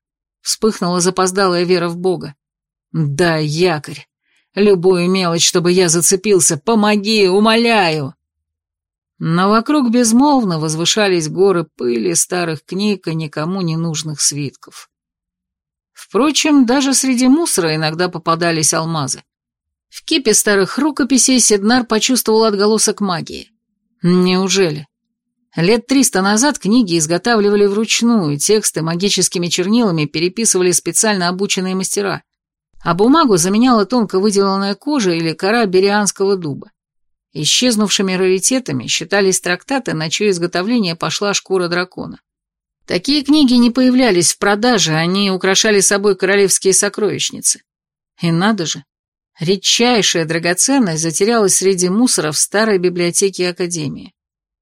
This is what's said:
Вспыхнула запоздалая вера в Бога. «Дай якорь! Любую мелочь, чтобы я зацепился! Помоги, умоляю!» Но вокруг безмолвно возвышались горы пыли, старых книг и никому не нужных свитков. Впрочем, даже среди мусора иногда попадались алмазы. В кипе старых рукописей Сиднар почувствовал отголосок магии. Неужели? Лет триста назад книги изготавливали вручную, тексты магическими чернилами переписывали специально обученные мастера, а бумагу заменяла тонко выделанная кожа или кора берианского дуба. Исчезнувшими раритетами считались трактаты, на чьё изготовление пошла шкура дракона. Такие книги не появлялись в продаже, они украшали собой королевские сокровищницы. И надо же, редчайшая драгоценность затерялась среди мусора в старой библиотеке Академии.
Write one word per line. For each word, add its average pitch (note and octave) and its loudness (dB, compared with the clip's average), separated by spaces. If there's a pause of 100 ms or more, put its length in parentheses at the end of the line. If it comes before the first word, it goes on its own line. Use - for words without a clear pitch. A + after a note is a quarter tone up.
(420)
Вспыхнула F3+ -2
запоздалая F#3 0
вера F3 0
в E3+ -8
Бога. E3+ -4 (560)
«Дай D#3+ 0
якорь! D#3 -2 (480)
Любую F#3 2
мелочь, F3+ 0
чтобы E3+ 0
я F3+ 2
зацепился! F3 2
Помоги, G#3 2
умоляю!» G#3 2 (1040)
Но E3+ 0
вокруг A#3 2
безмолвно A#3+ 2
возвышались E3 0
горы F3 2
пыли, A3+ -4
старых E3+ -4
книг G3 -4
и D#3+ -4
никому D#3+ -6
не E3 -2
нужных D#3 -6
свитков. - -8 (1040)
Впрочем, C#4+ 2
даже C4+ 0
среди B3+ 0
мусора A3 2
иногда D#3+ -2
попадались E3 -2
алмазы. D#3+ -4 (680)
В - -20
кипе C4 0
старых G3+ 0
рукописей C4 2
Сиднар G#3+ 2
почувствовал A3 0
отголосок G#3 0
магии. E3+ -6 (500)
Неужели? F3+ 0 (640)
Лет G#3 0
триста C4+ 2
назад G#3+ 0
книги G3 0
изготавливали G3+ 0
вручную, G#3 0
тексты G3+ 0
магическими F3 -2
чернилами F3+ 0
переписывали F3+ -2
специально F3+ -2
обученные F#3 -4
мастера, F#3+ -6 (560)
а - -4
бумагу A#3+ 4
заменяла G#3 2
тонко G3+ 0
выделанная G3 0
кожа A#3 -2
или E3 -2
кора G#3+ 0
берианского G3 0
дуба. D#3+ -10 (640)
Исчезнувшими G3+ 0
раритетами F#3+ -2
считались F#3+ -2
трактаты, F3+ -6
на D#3 -4
чьё G#3 -2
изготовление F3+ -2
пошла F3 -4
шкура F3+ -2
дракона. F3 -6 (640)
Такие C4+ -2
книги C#4 4
не A#3+ 4
появлялись B3 2
в - -6
продаже, G3+ 0
они F#3 0
украшали F#3+ 0
собой G3+ 2
королевские F#3+ 2
сокровищницы. G3 -2 (600)
И E3+ 0
надо F3+ 0
же, D#3 -10 (560)
редчайшая F#3+ 0
драгоценность E3+ 0
затерялась G3 0
среди F#3 0
мусора F#3+ 0
в D3 -6
старой G#3+ 0
библиотеке F3+ -2
Академии. F3 -8 (480)